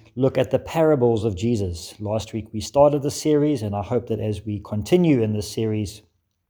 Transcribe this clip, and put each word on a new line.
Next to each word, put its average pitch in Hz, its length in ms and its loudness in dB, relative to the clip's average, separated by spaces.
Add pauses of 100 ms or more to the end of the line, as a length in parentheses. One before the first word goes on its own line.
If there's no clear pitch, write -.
(140)
look 131 240 0
at 131 140 0
the 131 80 2
parables 123 640 2
of 107 100 0
Jesus. 98 640 -4
Last 107 340 -6
week 107 200 -8
we 107 80 -6
started 143 420 4
the 147 80 -4
series, 147 520 0
and 101 120 -2
I 101 80 -2
hope 113 260 -2
that 110 120 -2
as 107 240 -4
we 104 160 -6
continue 135 640 2
in 107 100 0
this 104 180 -4
series, 107 520 -4 (480)